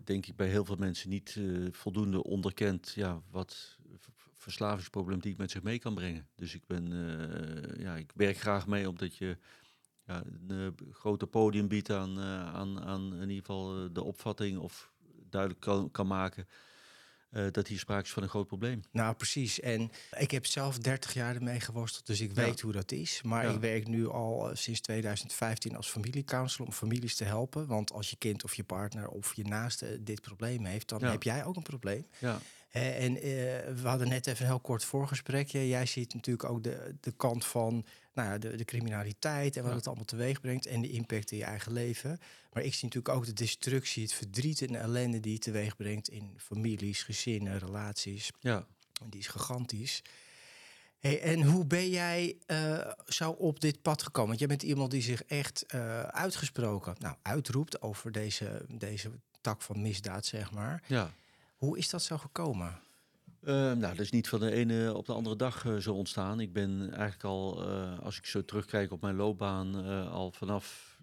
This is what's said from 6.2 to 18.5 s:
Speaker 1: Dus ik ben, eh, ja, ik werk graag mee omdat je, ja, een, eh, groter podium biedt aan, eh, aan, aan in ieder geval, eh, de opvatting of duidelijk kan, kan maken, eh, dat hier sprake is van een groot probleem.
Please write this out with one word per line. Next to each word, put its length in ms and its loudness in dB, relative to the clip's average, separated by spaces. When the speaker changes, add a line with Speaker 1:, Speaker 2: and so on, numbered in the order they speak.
Speaker 1:
Dus 200 -8
ik 120 -14
ben, 240 -2
eh, 920 -6
ja, 120 -4
ik 200 -8
werk 220 6
graag 300 2
mee 220 2
omdat 260 -4
je, 220 -4
ja, 200 -6
een, 540 -6
eh, 140 -14
groter 340 0
podium 400 6
biedt 240 2
aan, 260 0
eh, 360 -4
aan, 260 -4
aan 340 -4
in 160 -4
ieder 160 -4
geval, 380 -4
eh, 100 -6
de 100 -2
opvatting 540 -2
of 320 -8
duidelijk 320 0
kan, 300 4
kan 160 0
maken, 400 -2
eh, 220 0
dat 160 2
hier 120 -4
sprake 240 0
is 80 -8
van 120 -2
een 60 -2
groot 180 0
probleem. 340 -4